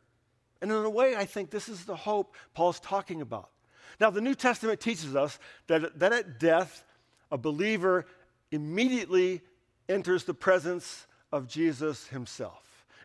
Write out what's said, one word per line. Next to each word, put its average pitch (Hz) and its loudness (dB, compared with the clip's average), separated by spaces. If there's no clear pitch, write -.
And 202 -4
in 220 2
a 214 0
way, 240 2
I 202 -2
think 190 -8
this 208 -8
is 190 -14
the 190 -8
hope 208 -2
Paul's 170 2
talking 190 -4
about. 113 -10
Now, 220 6
the 196 -2
New 262 0
Testament 226 0
teaches 160 -4
us 139 0
that, 160 0
that 190 6
at 185 -4
death, 165 2
a 143 -2
believer 180 2
immediately 185 0
enters 180 0
the 175 -4
presence 180 0
of 131 -4
Jesus 151 -2
himself. - -14